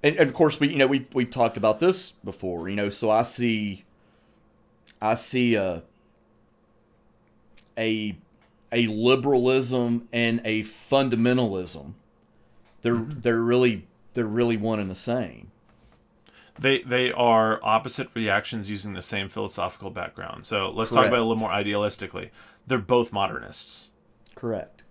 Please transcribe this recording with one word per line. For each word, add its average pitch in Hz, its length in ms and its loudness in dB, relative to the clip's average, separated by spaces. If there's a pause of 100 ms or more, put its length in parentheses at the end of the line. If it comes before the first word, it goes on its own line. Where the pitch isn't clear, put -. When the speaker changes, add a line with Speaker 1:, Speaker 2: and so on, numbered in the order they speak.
Speaker 1:
and, 151 140 4
and 156 140 6
of 123 40 -10
course, 151 240 4
we, 143 100 4
you 139 80 -2
know, 135 100 6
we've, 135 280 0
we've 123 160 0
talked 117 280 0
about 107 220 2
this 180 320 2 (120)
before, 90 440 -8
you 101 80 -4
know, 104 120 0
so 107 220 -2
I 110 140 4
see, 107 600 -2 (1160)
I 110 140 2
see 120 380 2
a, 92 280 -2 (1900)
a, 110 400 -2 (560)
a 120 140 2
liberalism 123 1300 2
and 117 320 2
a 110 160 0
fundamentalism. 113 1300 0 (880)
They're, 117 140 0
Speaker 2:
Mm-hmm. 120 260 -6
Speaker 1:
they're 117 220 2
really 120 440 2 (280)
they're 123 100 0
really 117 320 0
one 107 240 -2
and 95 100 -6
the 92 40 -8
same. 92 560 -6 (1080)
Speaker 2:
They, 135 240 0
they 127 300 0
are 110 520 4
opposite 113 500 0
reactions 104 560 -2
using 104 220 -8
the 92 100 -10
same 98 280 -4
philosophical 98 600 -8
background. 92 540 -12
So 98 260 -2
let's 110 200 -4
talk 117 160 6
about 101 100 0
it 120 60 0
a - 20 0
little 113 240 0
Speaker 1:
Correct. 101 180 -2
Speaker 2:
more 104 140 0
idealistically. 98 500 -6 (360)
They're 127 120 0
both 117 340 2
modernists. - 760 -6 (460)
Speaker 1:
Correct. - 560 -8